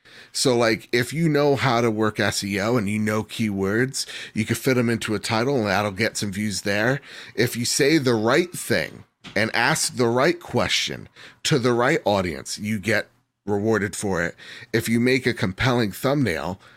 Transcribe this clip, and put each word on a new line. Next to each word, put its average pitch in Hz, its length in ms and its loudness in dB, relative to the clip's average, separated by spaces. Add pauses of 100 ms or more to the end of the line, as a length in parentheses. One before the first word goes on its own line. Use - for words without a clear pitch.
(320)
So, 123 260 2
like, 113 340 0
if 120 220 0
you 165 160 2
know 143 260 4
how 120 260 2
to 117 100 2
work 107 280 0
S 101 240 0
E 101 160 -2
O 113 180 2
and 101 120 0
you 107 100 -2
know 107 240 0
keywords, 107 840 -2 (280)
you 110 120 -2
can 113 100 -2
fit 131 220 0
'em 120 120 2
into 110 240 -2
a 101 60 -2
title 120 380 0
and 107 100 0
that'll 101 240 2
get 104 260 -2
some 104 140 -4
views 101 320 -4
there. 107 360 0 (360)
If 120 200 0
you 120 100 -4
say 147 320 2
the 127 180 2
right 131 360 2
thing - 520 -4 (320)
and 107 200 0
ask 123 400 2
the 117 120 2
right 135 320 2
question - 680 -2 (360)
to 151 160 2
the 120 140 2
right 123 320 2
audience, 92 520 -2
you 104 220 -4
get 101 280 0 (380)
rewarded 104 500 0
for 92 280 -2
it. - 120 -4 (380)
If 110 160 0
you 117 100 2
make 127 260 2
a 120 80 2
compelling 113 580 0
thumbnail, 98 680 -2 (180)